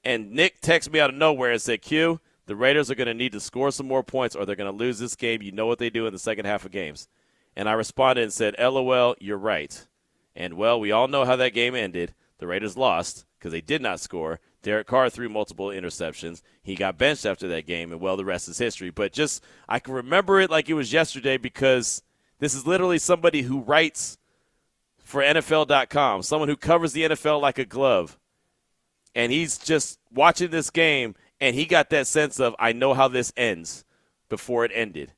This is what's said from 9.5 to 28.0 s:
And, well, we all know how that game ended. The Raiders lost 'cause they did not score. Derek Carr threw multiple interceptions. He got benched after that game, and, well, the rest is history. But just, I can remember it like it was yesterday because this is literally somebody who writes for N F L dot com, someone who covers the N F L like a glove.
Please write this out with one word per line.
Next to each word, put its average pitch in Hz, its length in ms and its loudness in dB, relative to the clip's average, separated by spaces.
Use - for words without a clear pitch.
And, 85 200 -8
well, 113 260 2
we 104 120 -2
all 123 180 4
know 139 160 2
how 127 120 4
that 127 160 0
game 120 220 0
ended. 90 380 -4
The 87 100 -10
Raiders 98 300 -4
lost 95 480 0
'cause 85 120 -10
they 82 80 -6
did 131 220 -4
not 95 180 -4
score. 80 400 -8
Derek 104 260 -2
Carr 127 220 4
threw 120 180 -8
multiple 98 400 -6
interceptions. 85 760 -8
He 95 140 -8
got 95 220 -2
benched 135 280 0
after 95 240 -4
that 80 160 -4
game, 85 260 -6
and, 82 80 -12
well, 95 160 -2
the 98 80 -6
rest 90 240 -4
is 85 120 -12
history. 98 320 -4
But 101 200 -4
just, - 320 -4
I 113 120 -2
can 131 140 -10
remember 185 460 2
it 190 100 4
like 156 200 0
it 160 60 2
was 123 180 -2
yesterday 139 440 2
because 127 640 2
this 143 160 -2
is 131 140 -6
literally 180 320 2
somebody 165 420 2
who 127 180 -2
writes 151 580 0
for 139 180 -2
N 147 140 6
F 156 160 0
L 156 140 4
dot 135 240 4
com, 123 320 2
someone 151 280 0
who 147 60 0
covers 165 380 2
the 160 100 0
N 156 80 2
F 151 140 -2
L 151 140 4
like 143 180 2
a 131 80 -2
glove. 110 520 2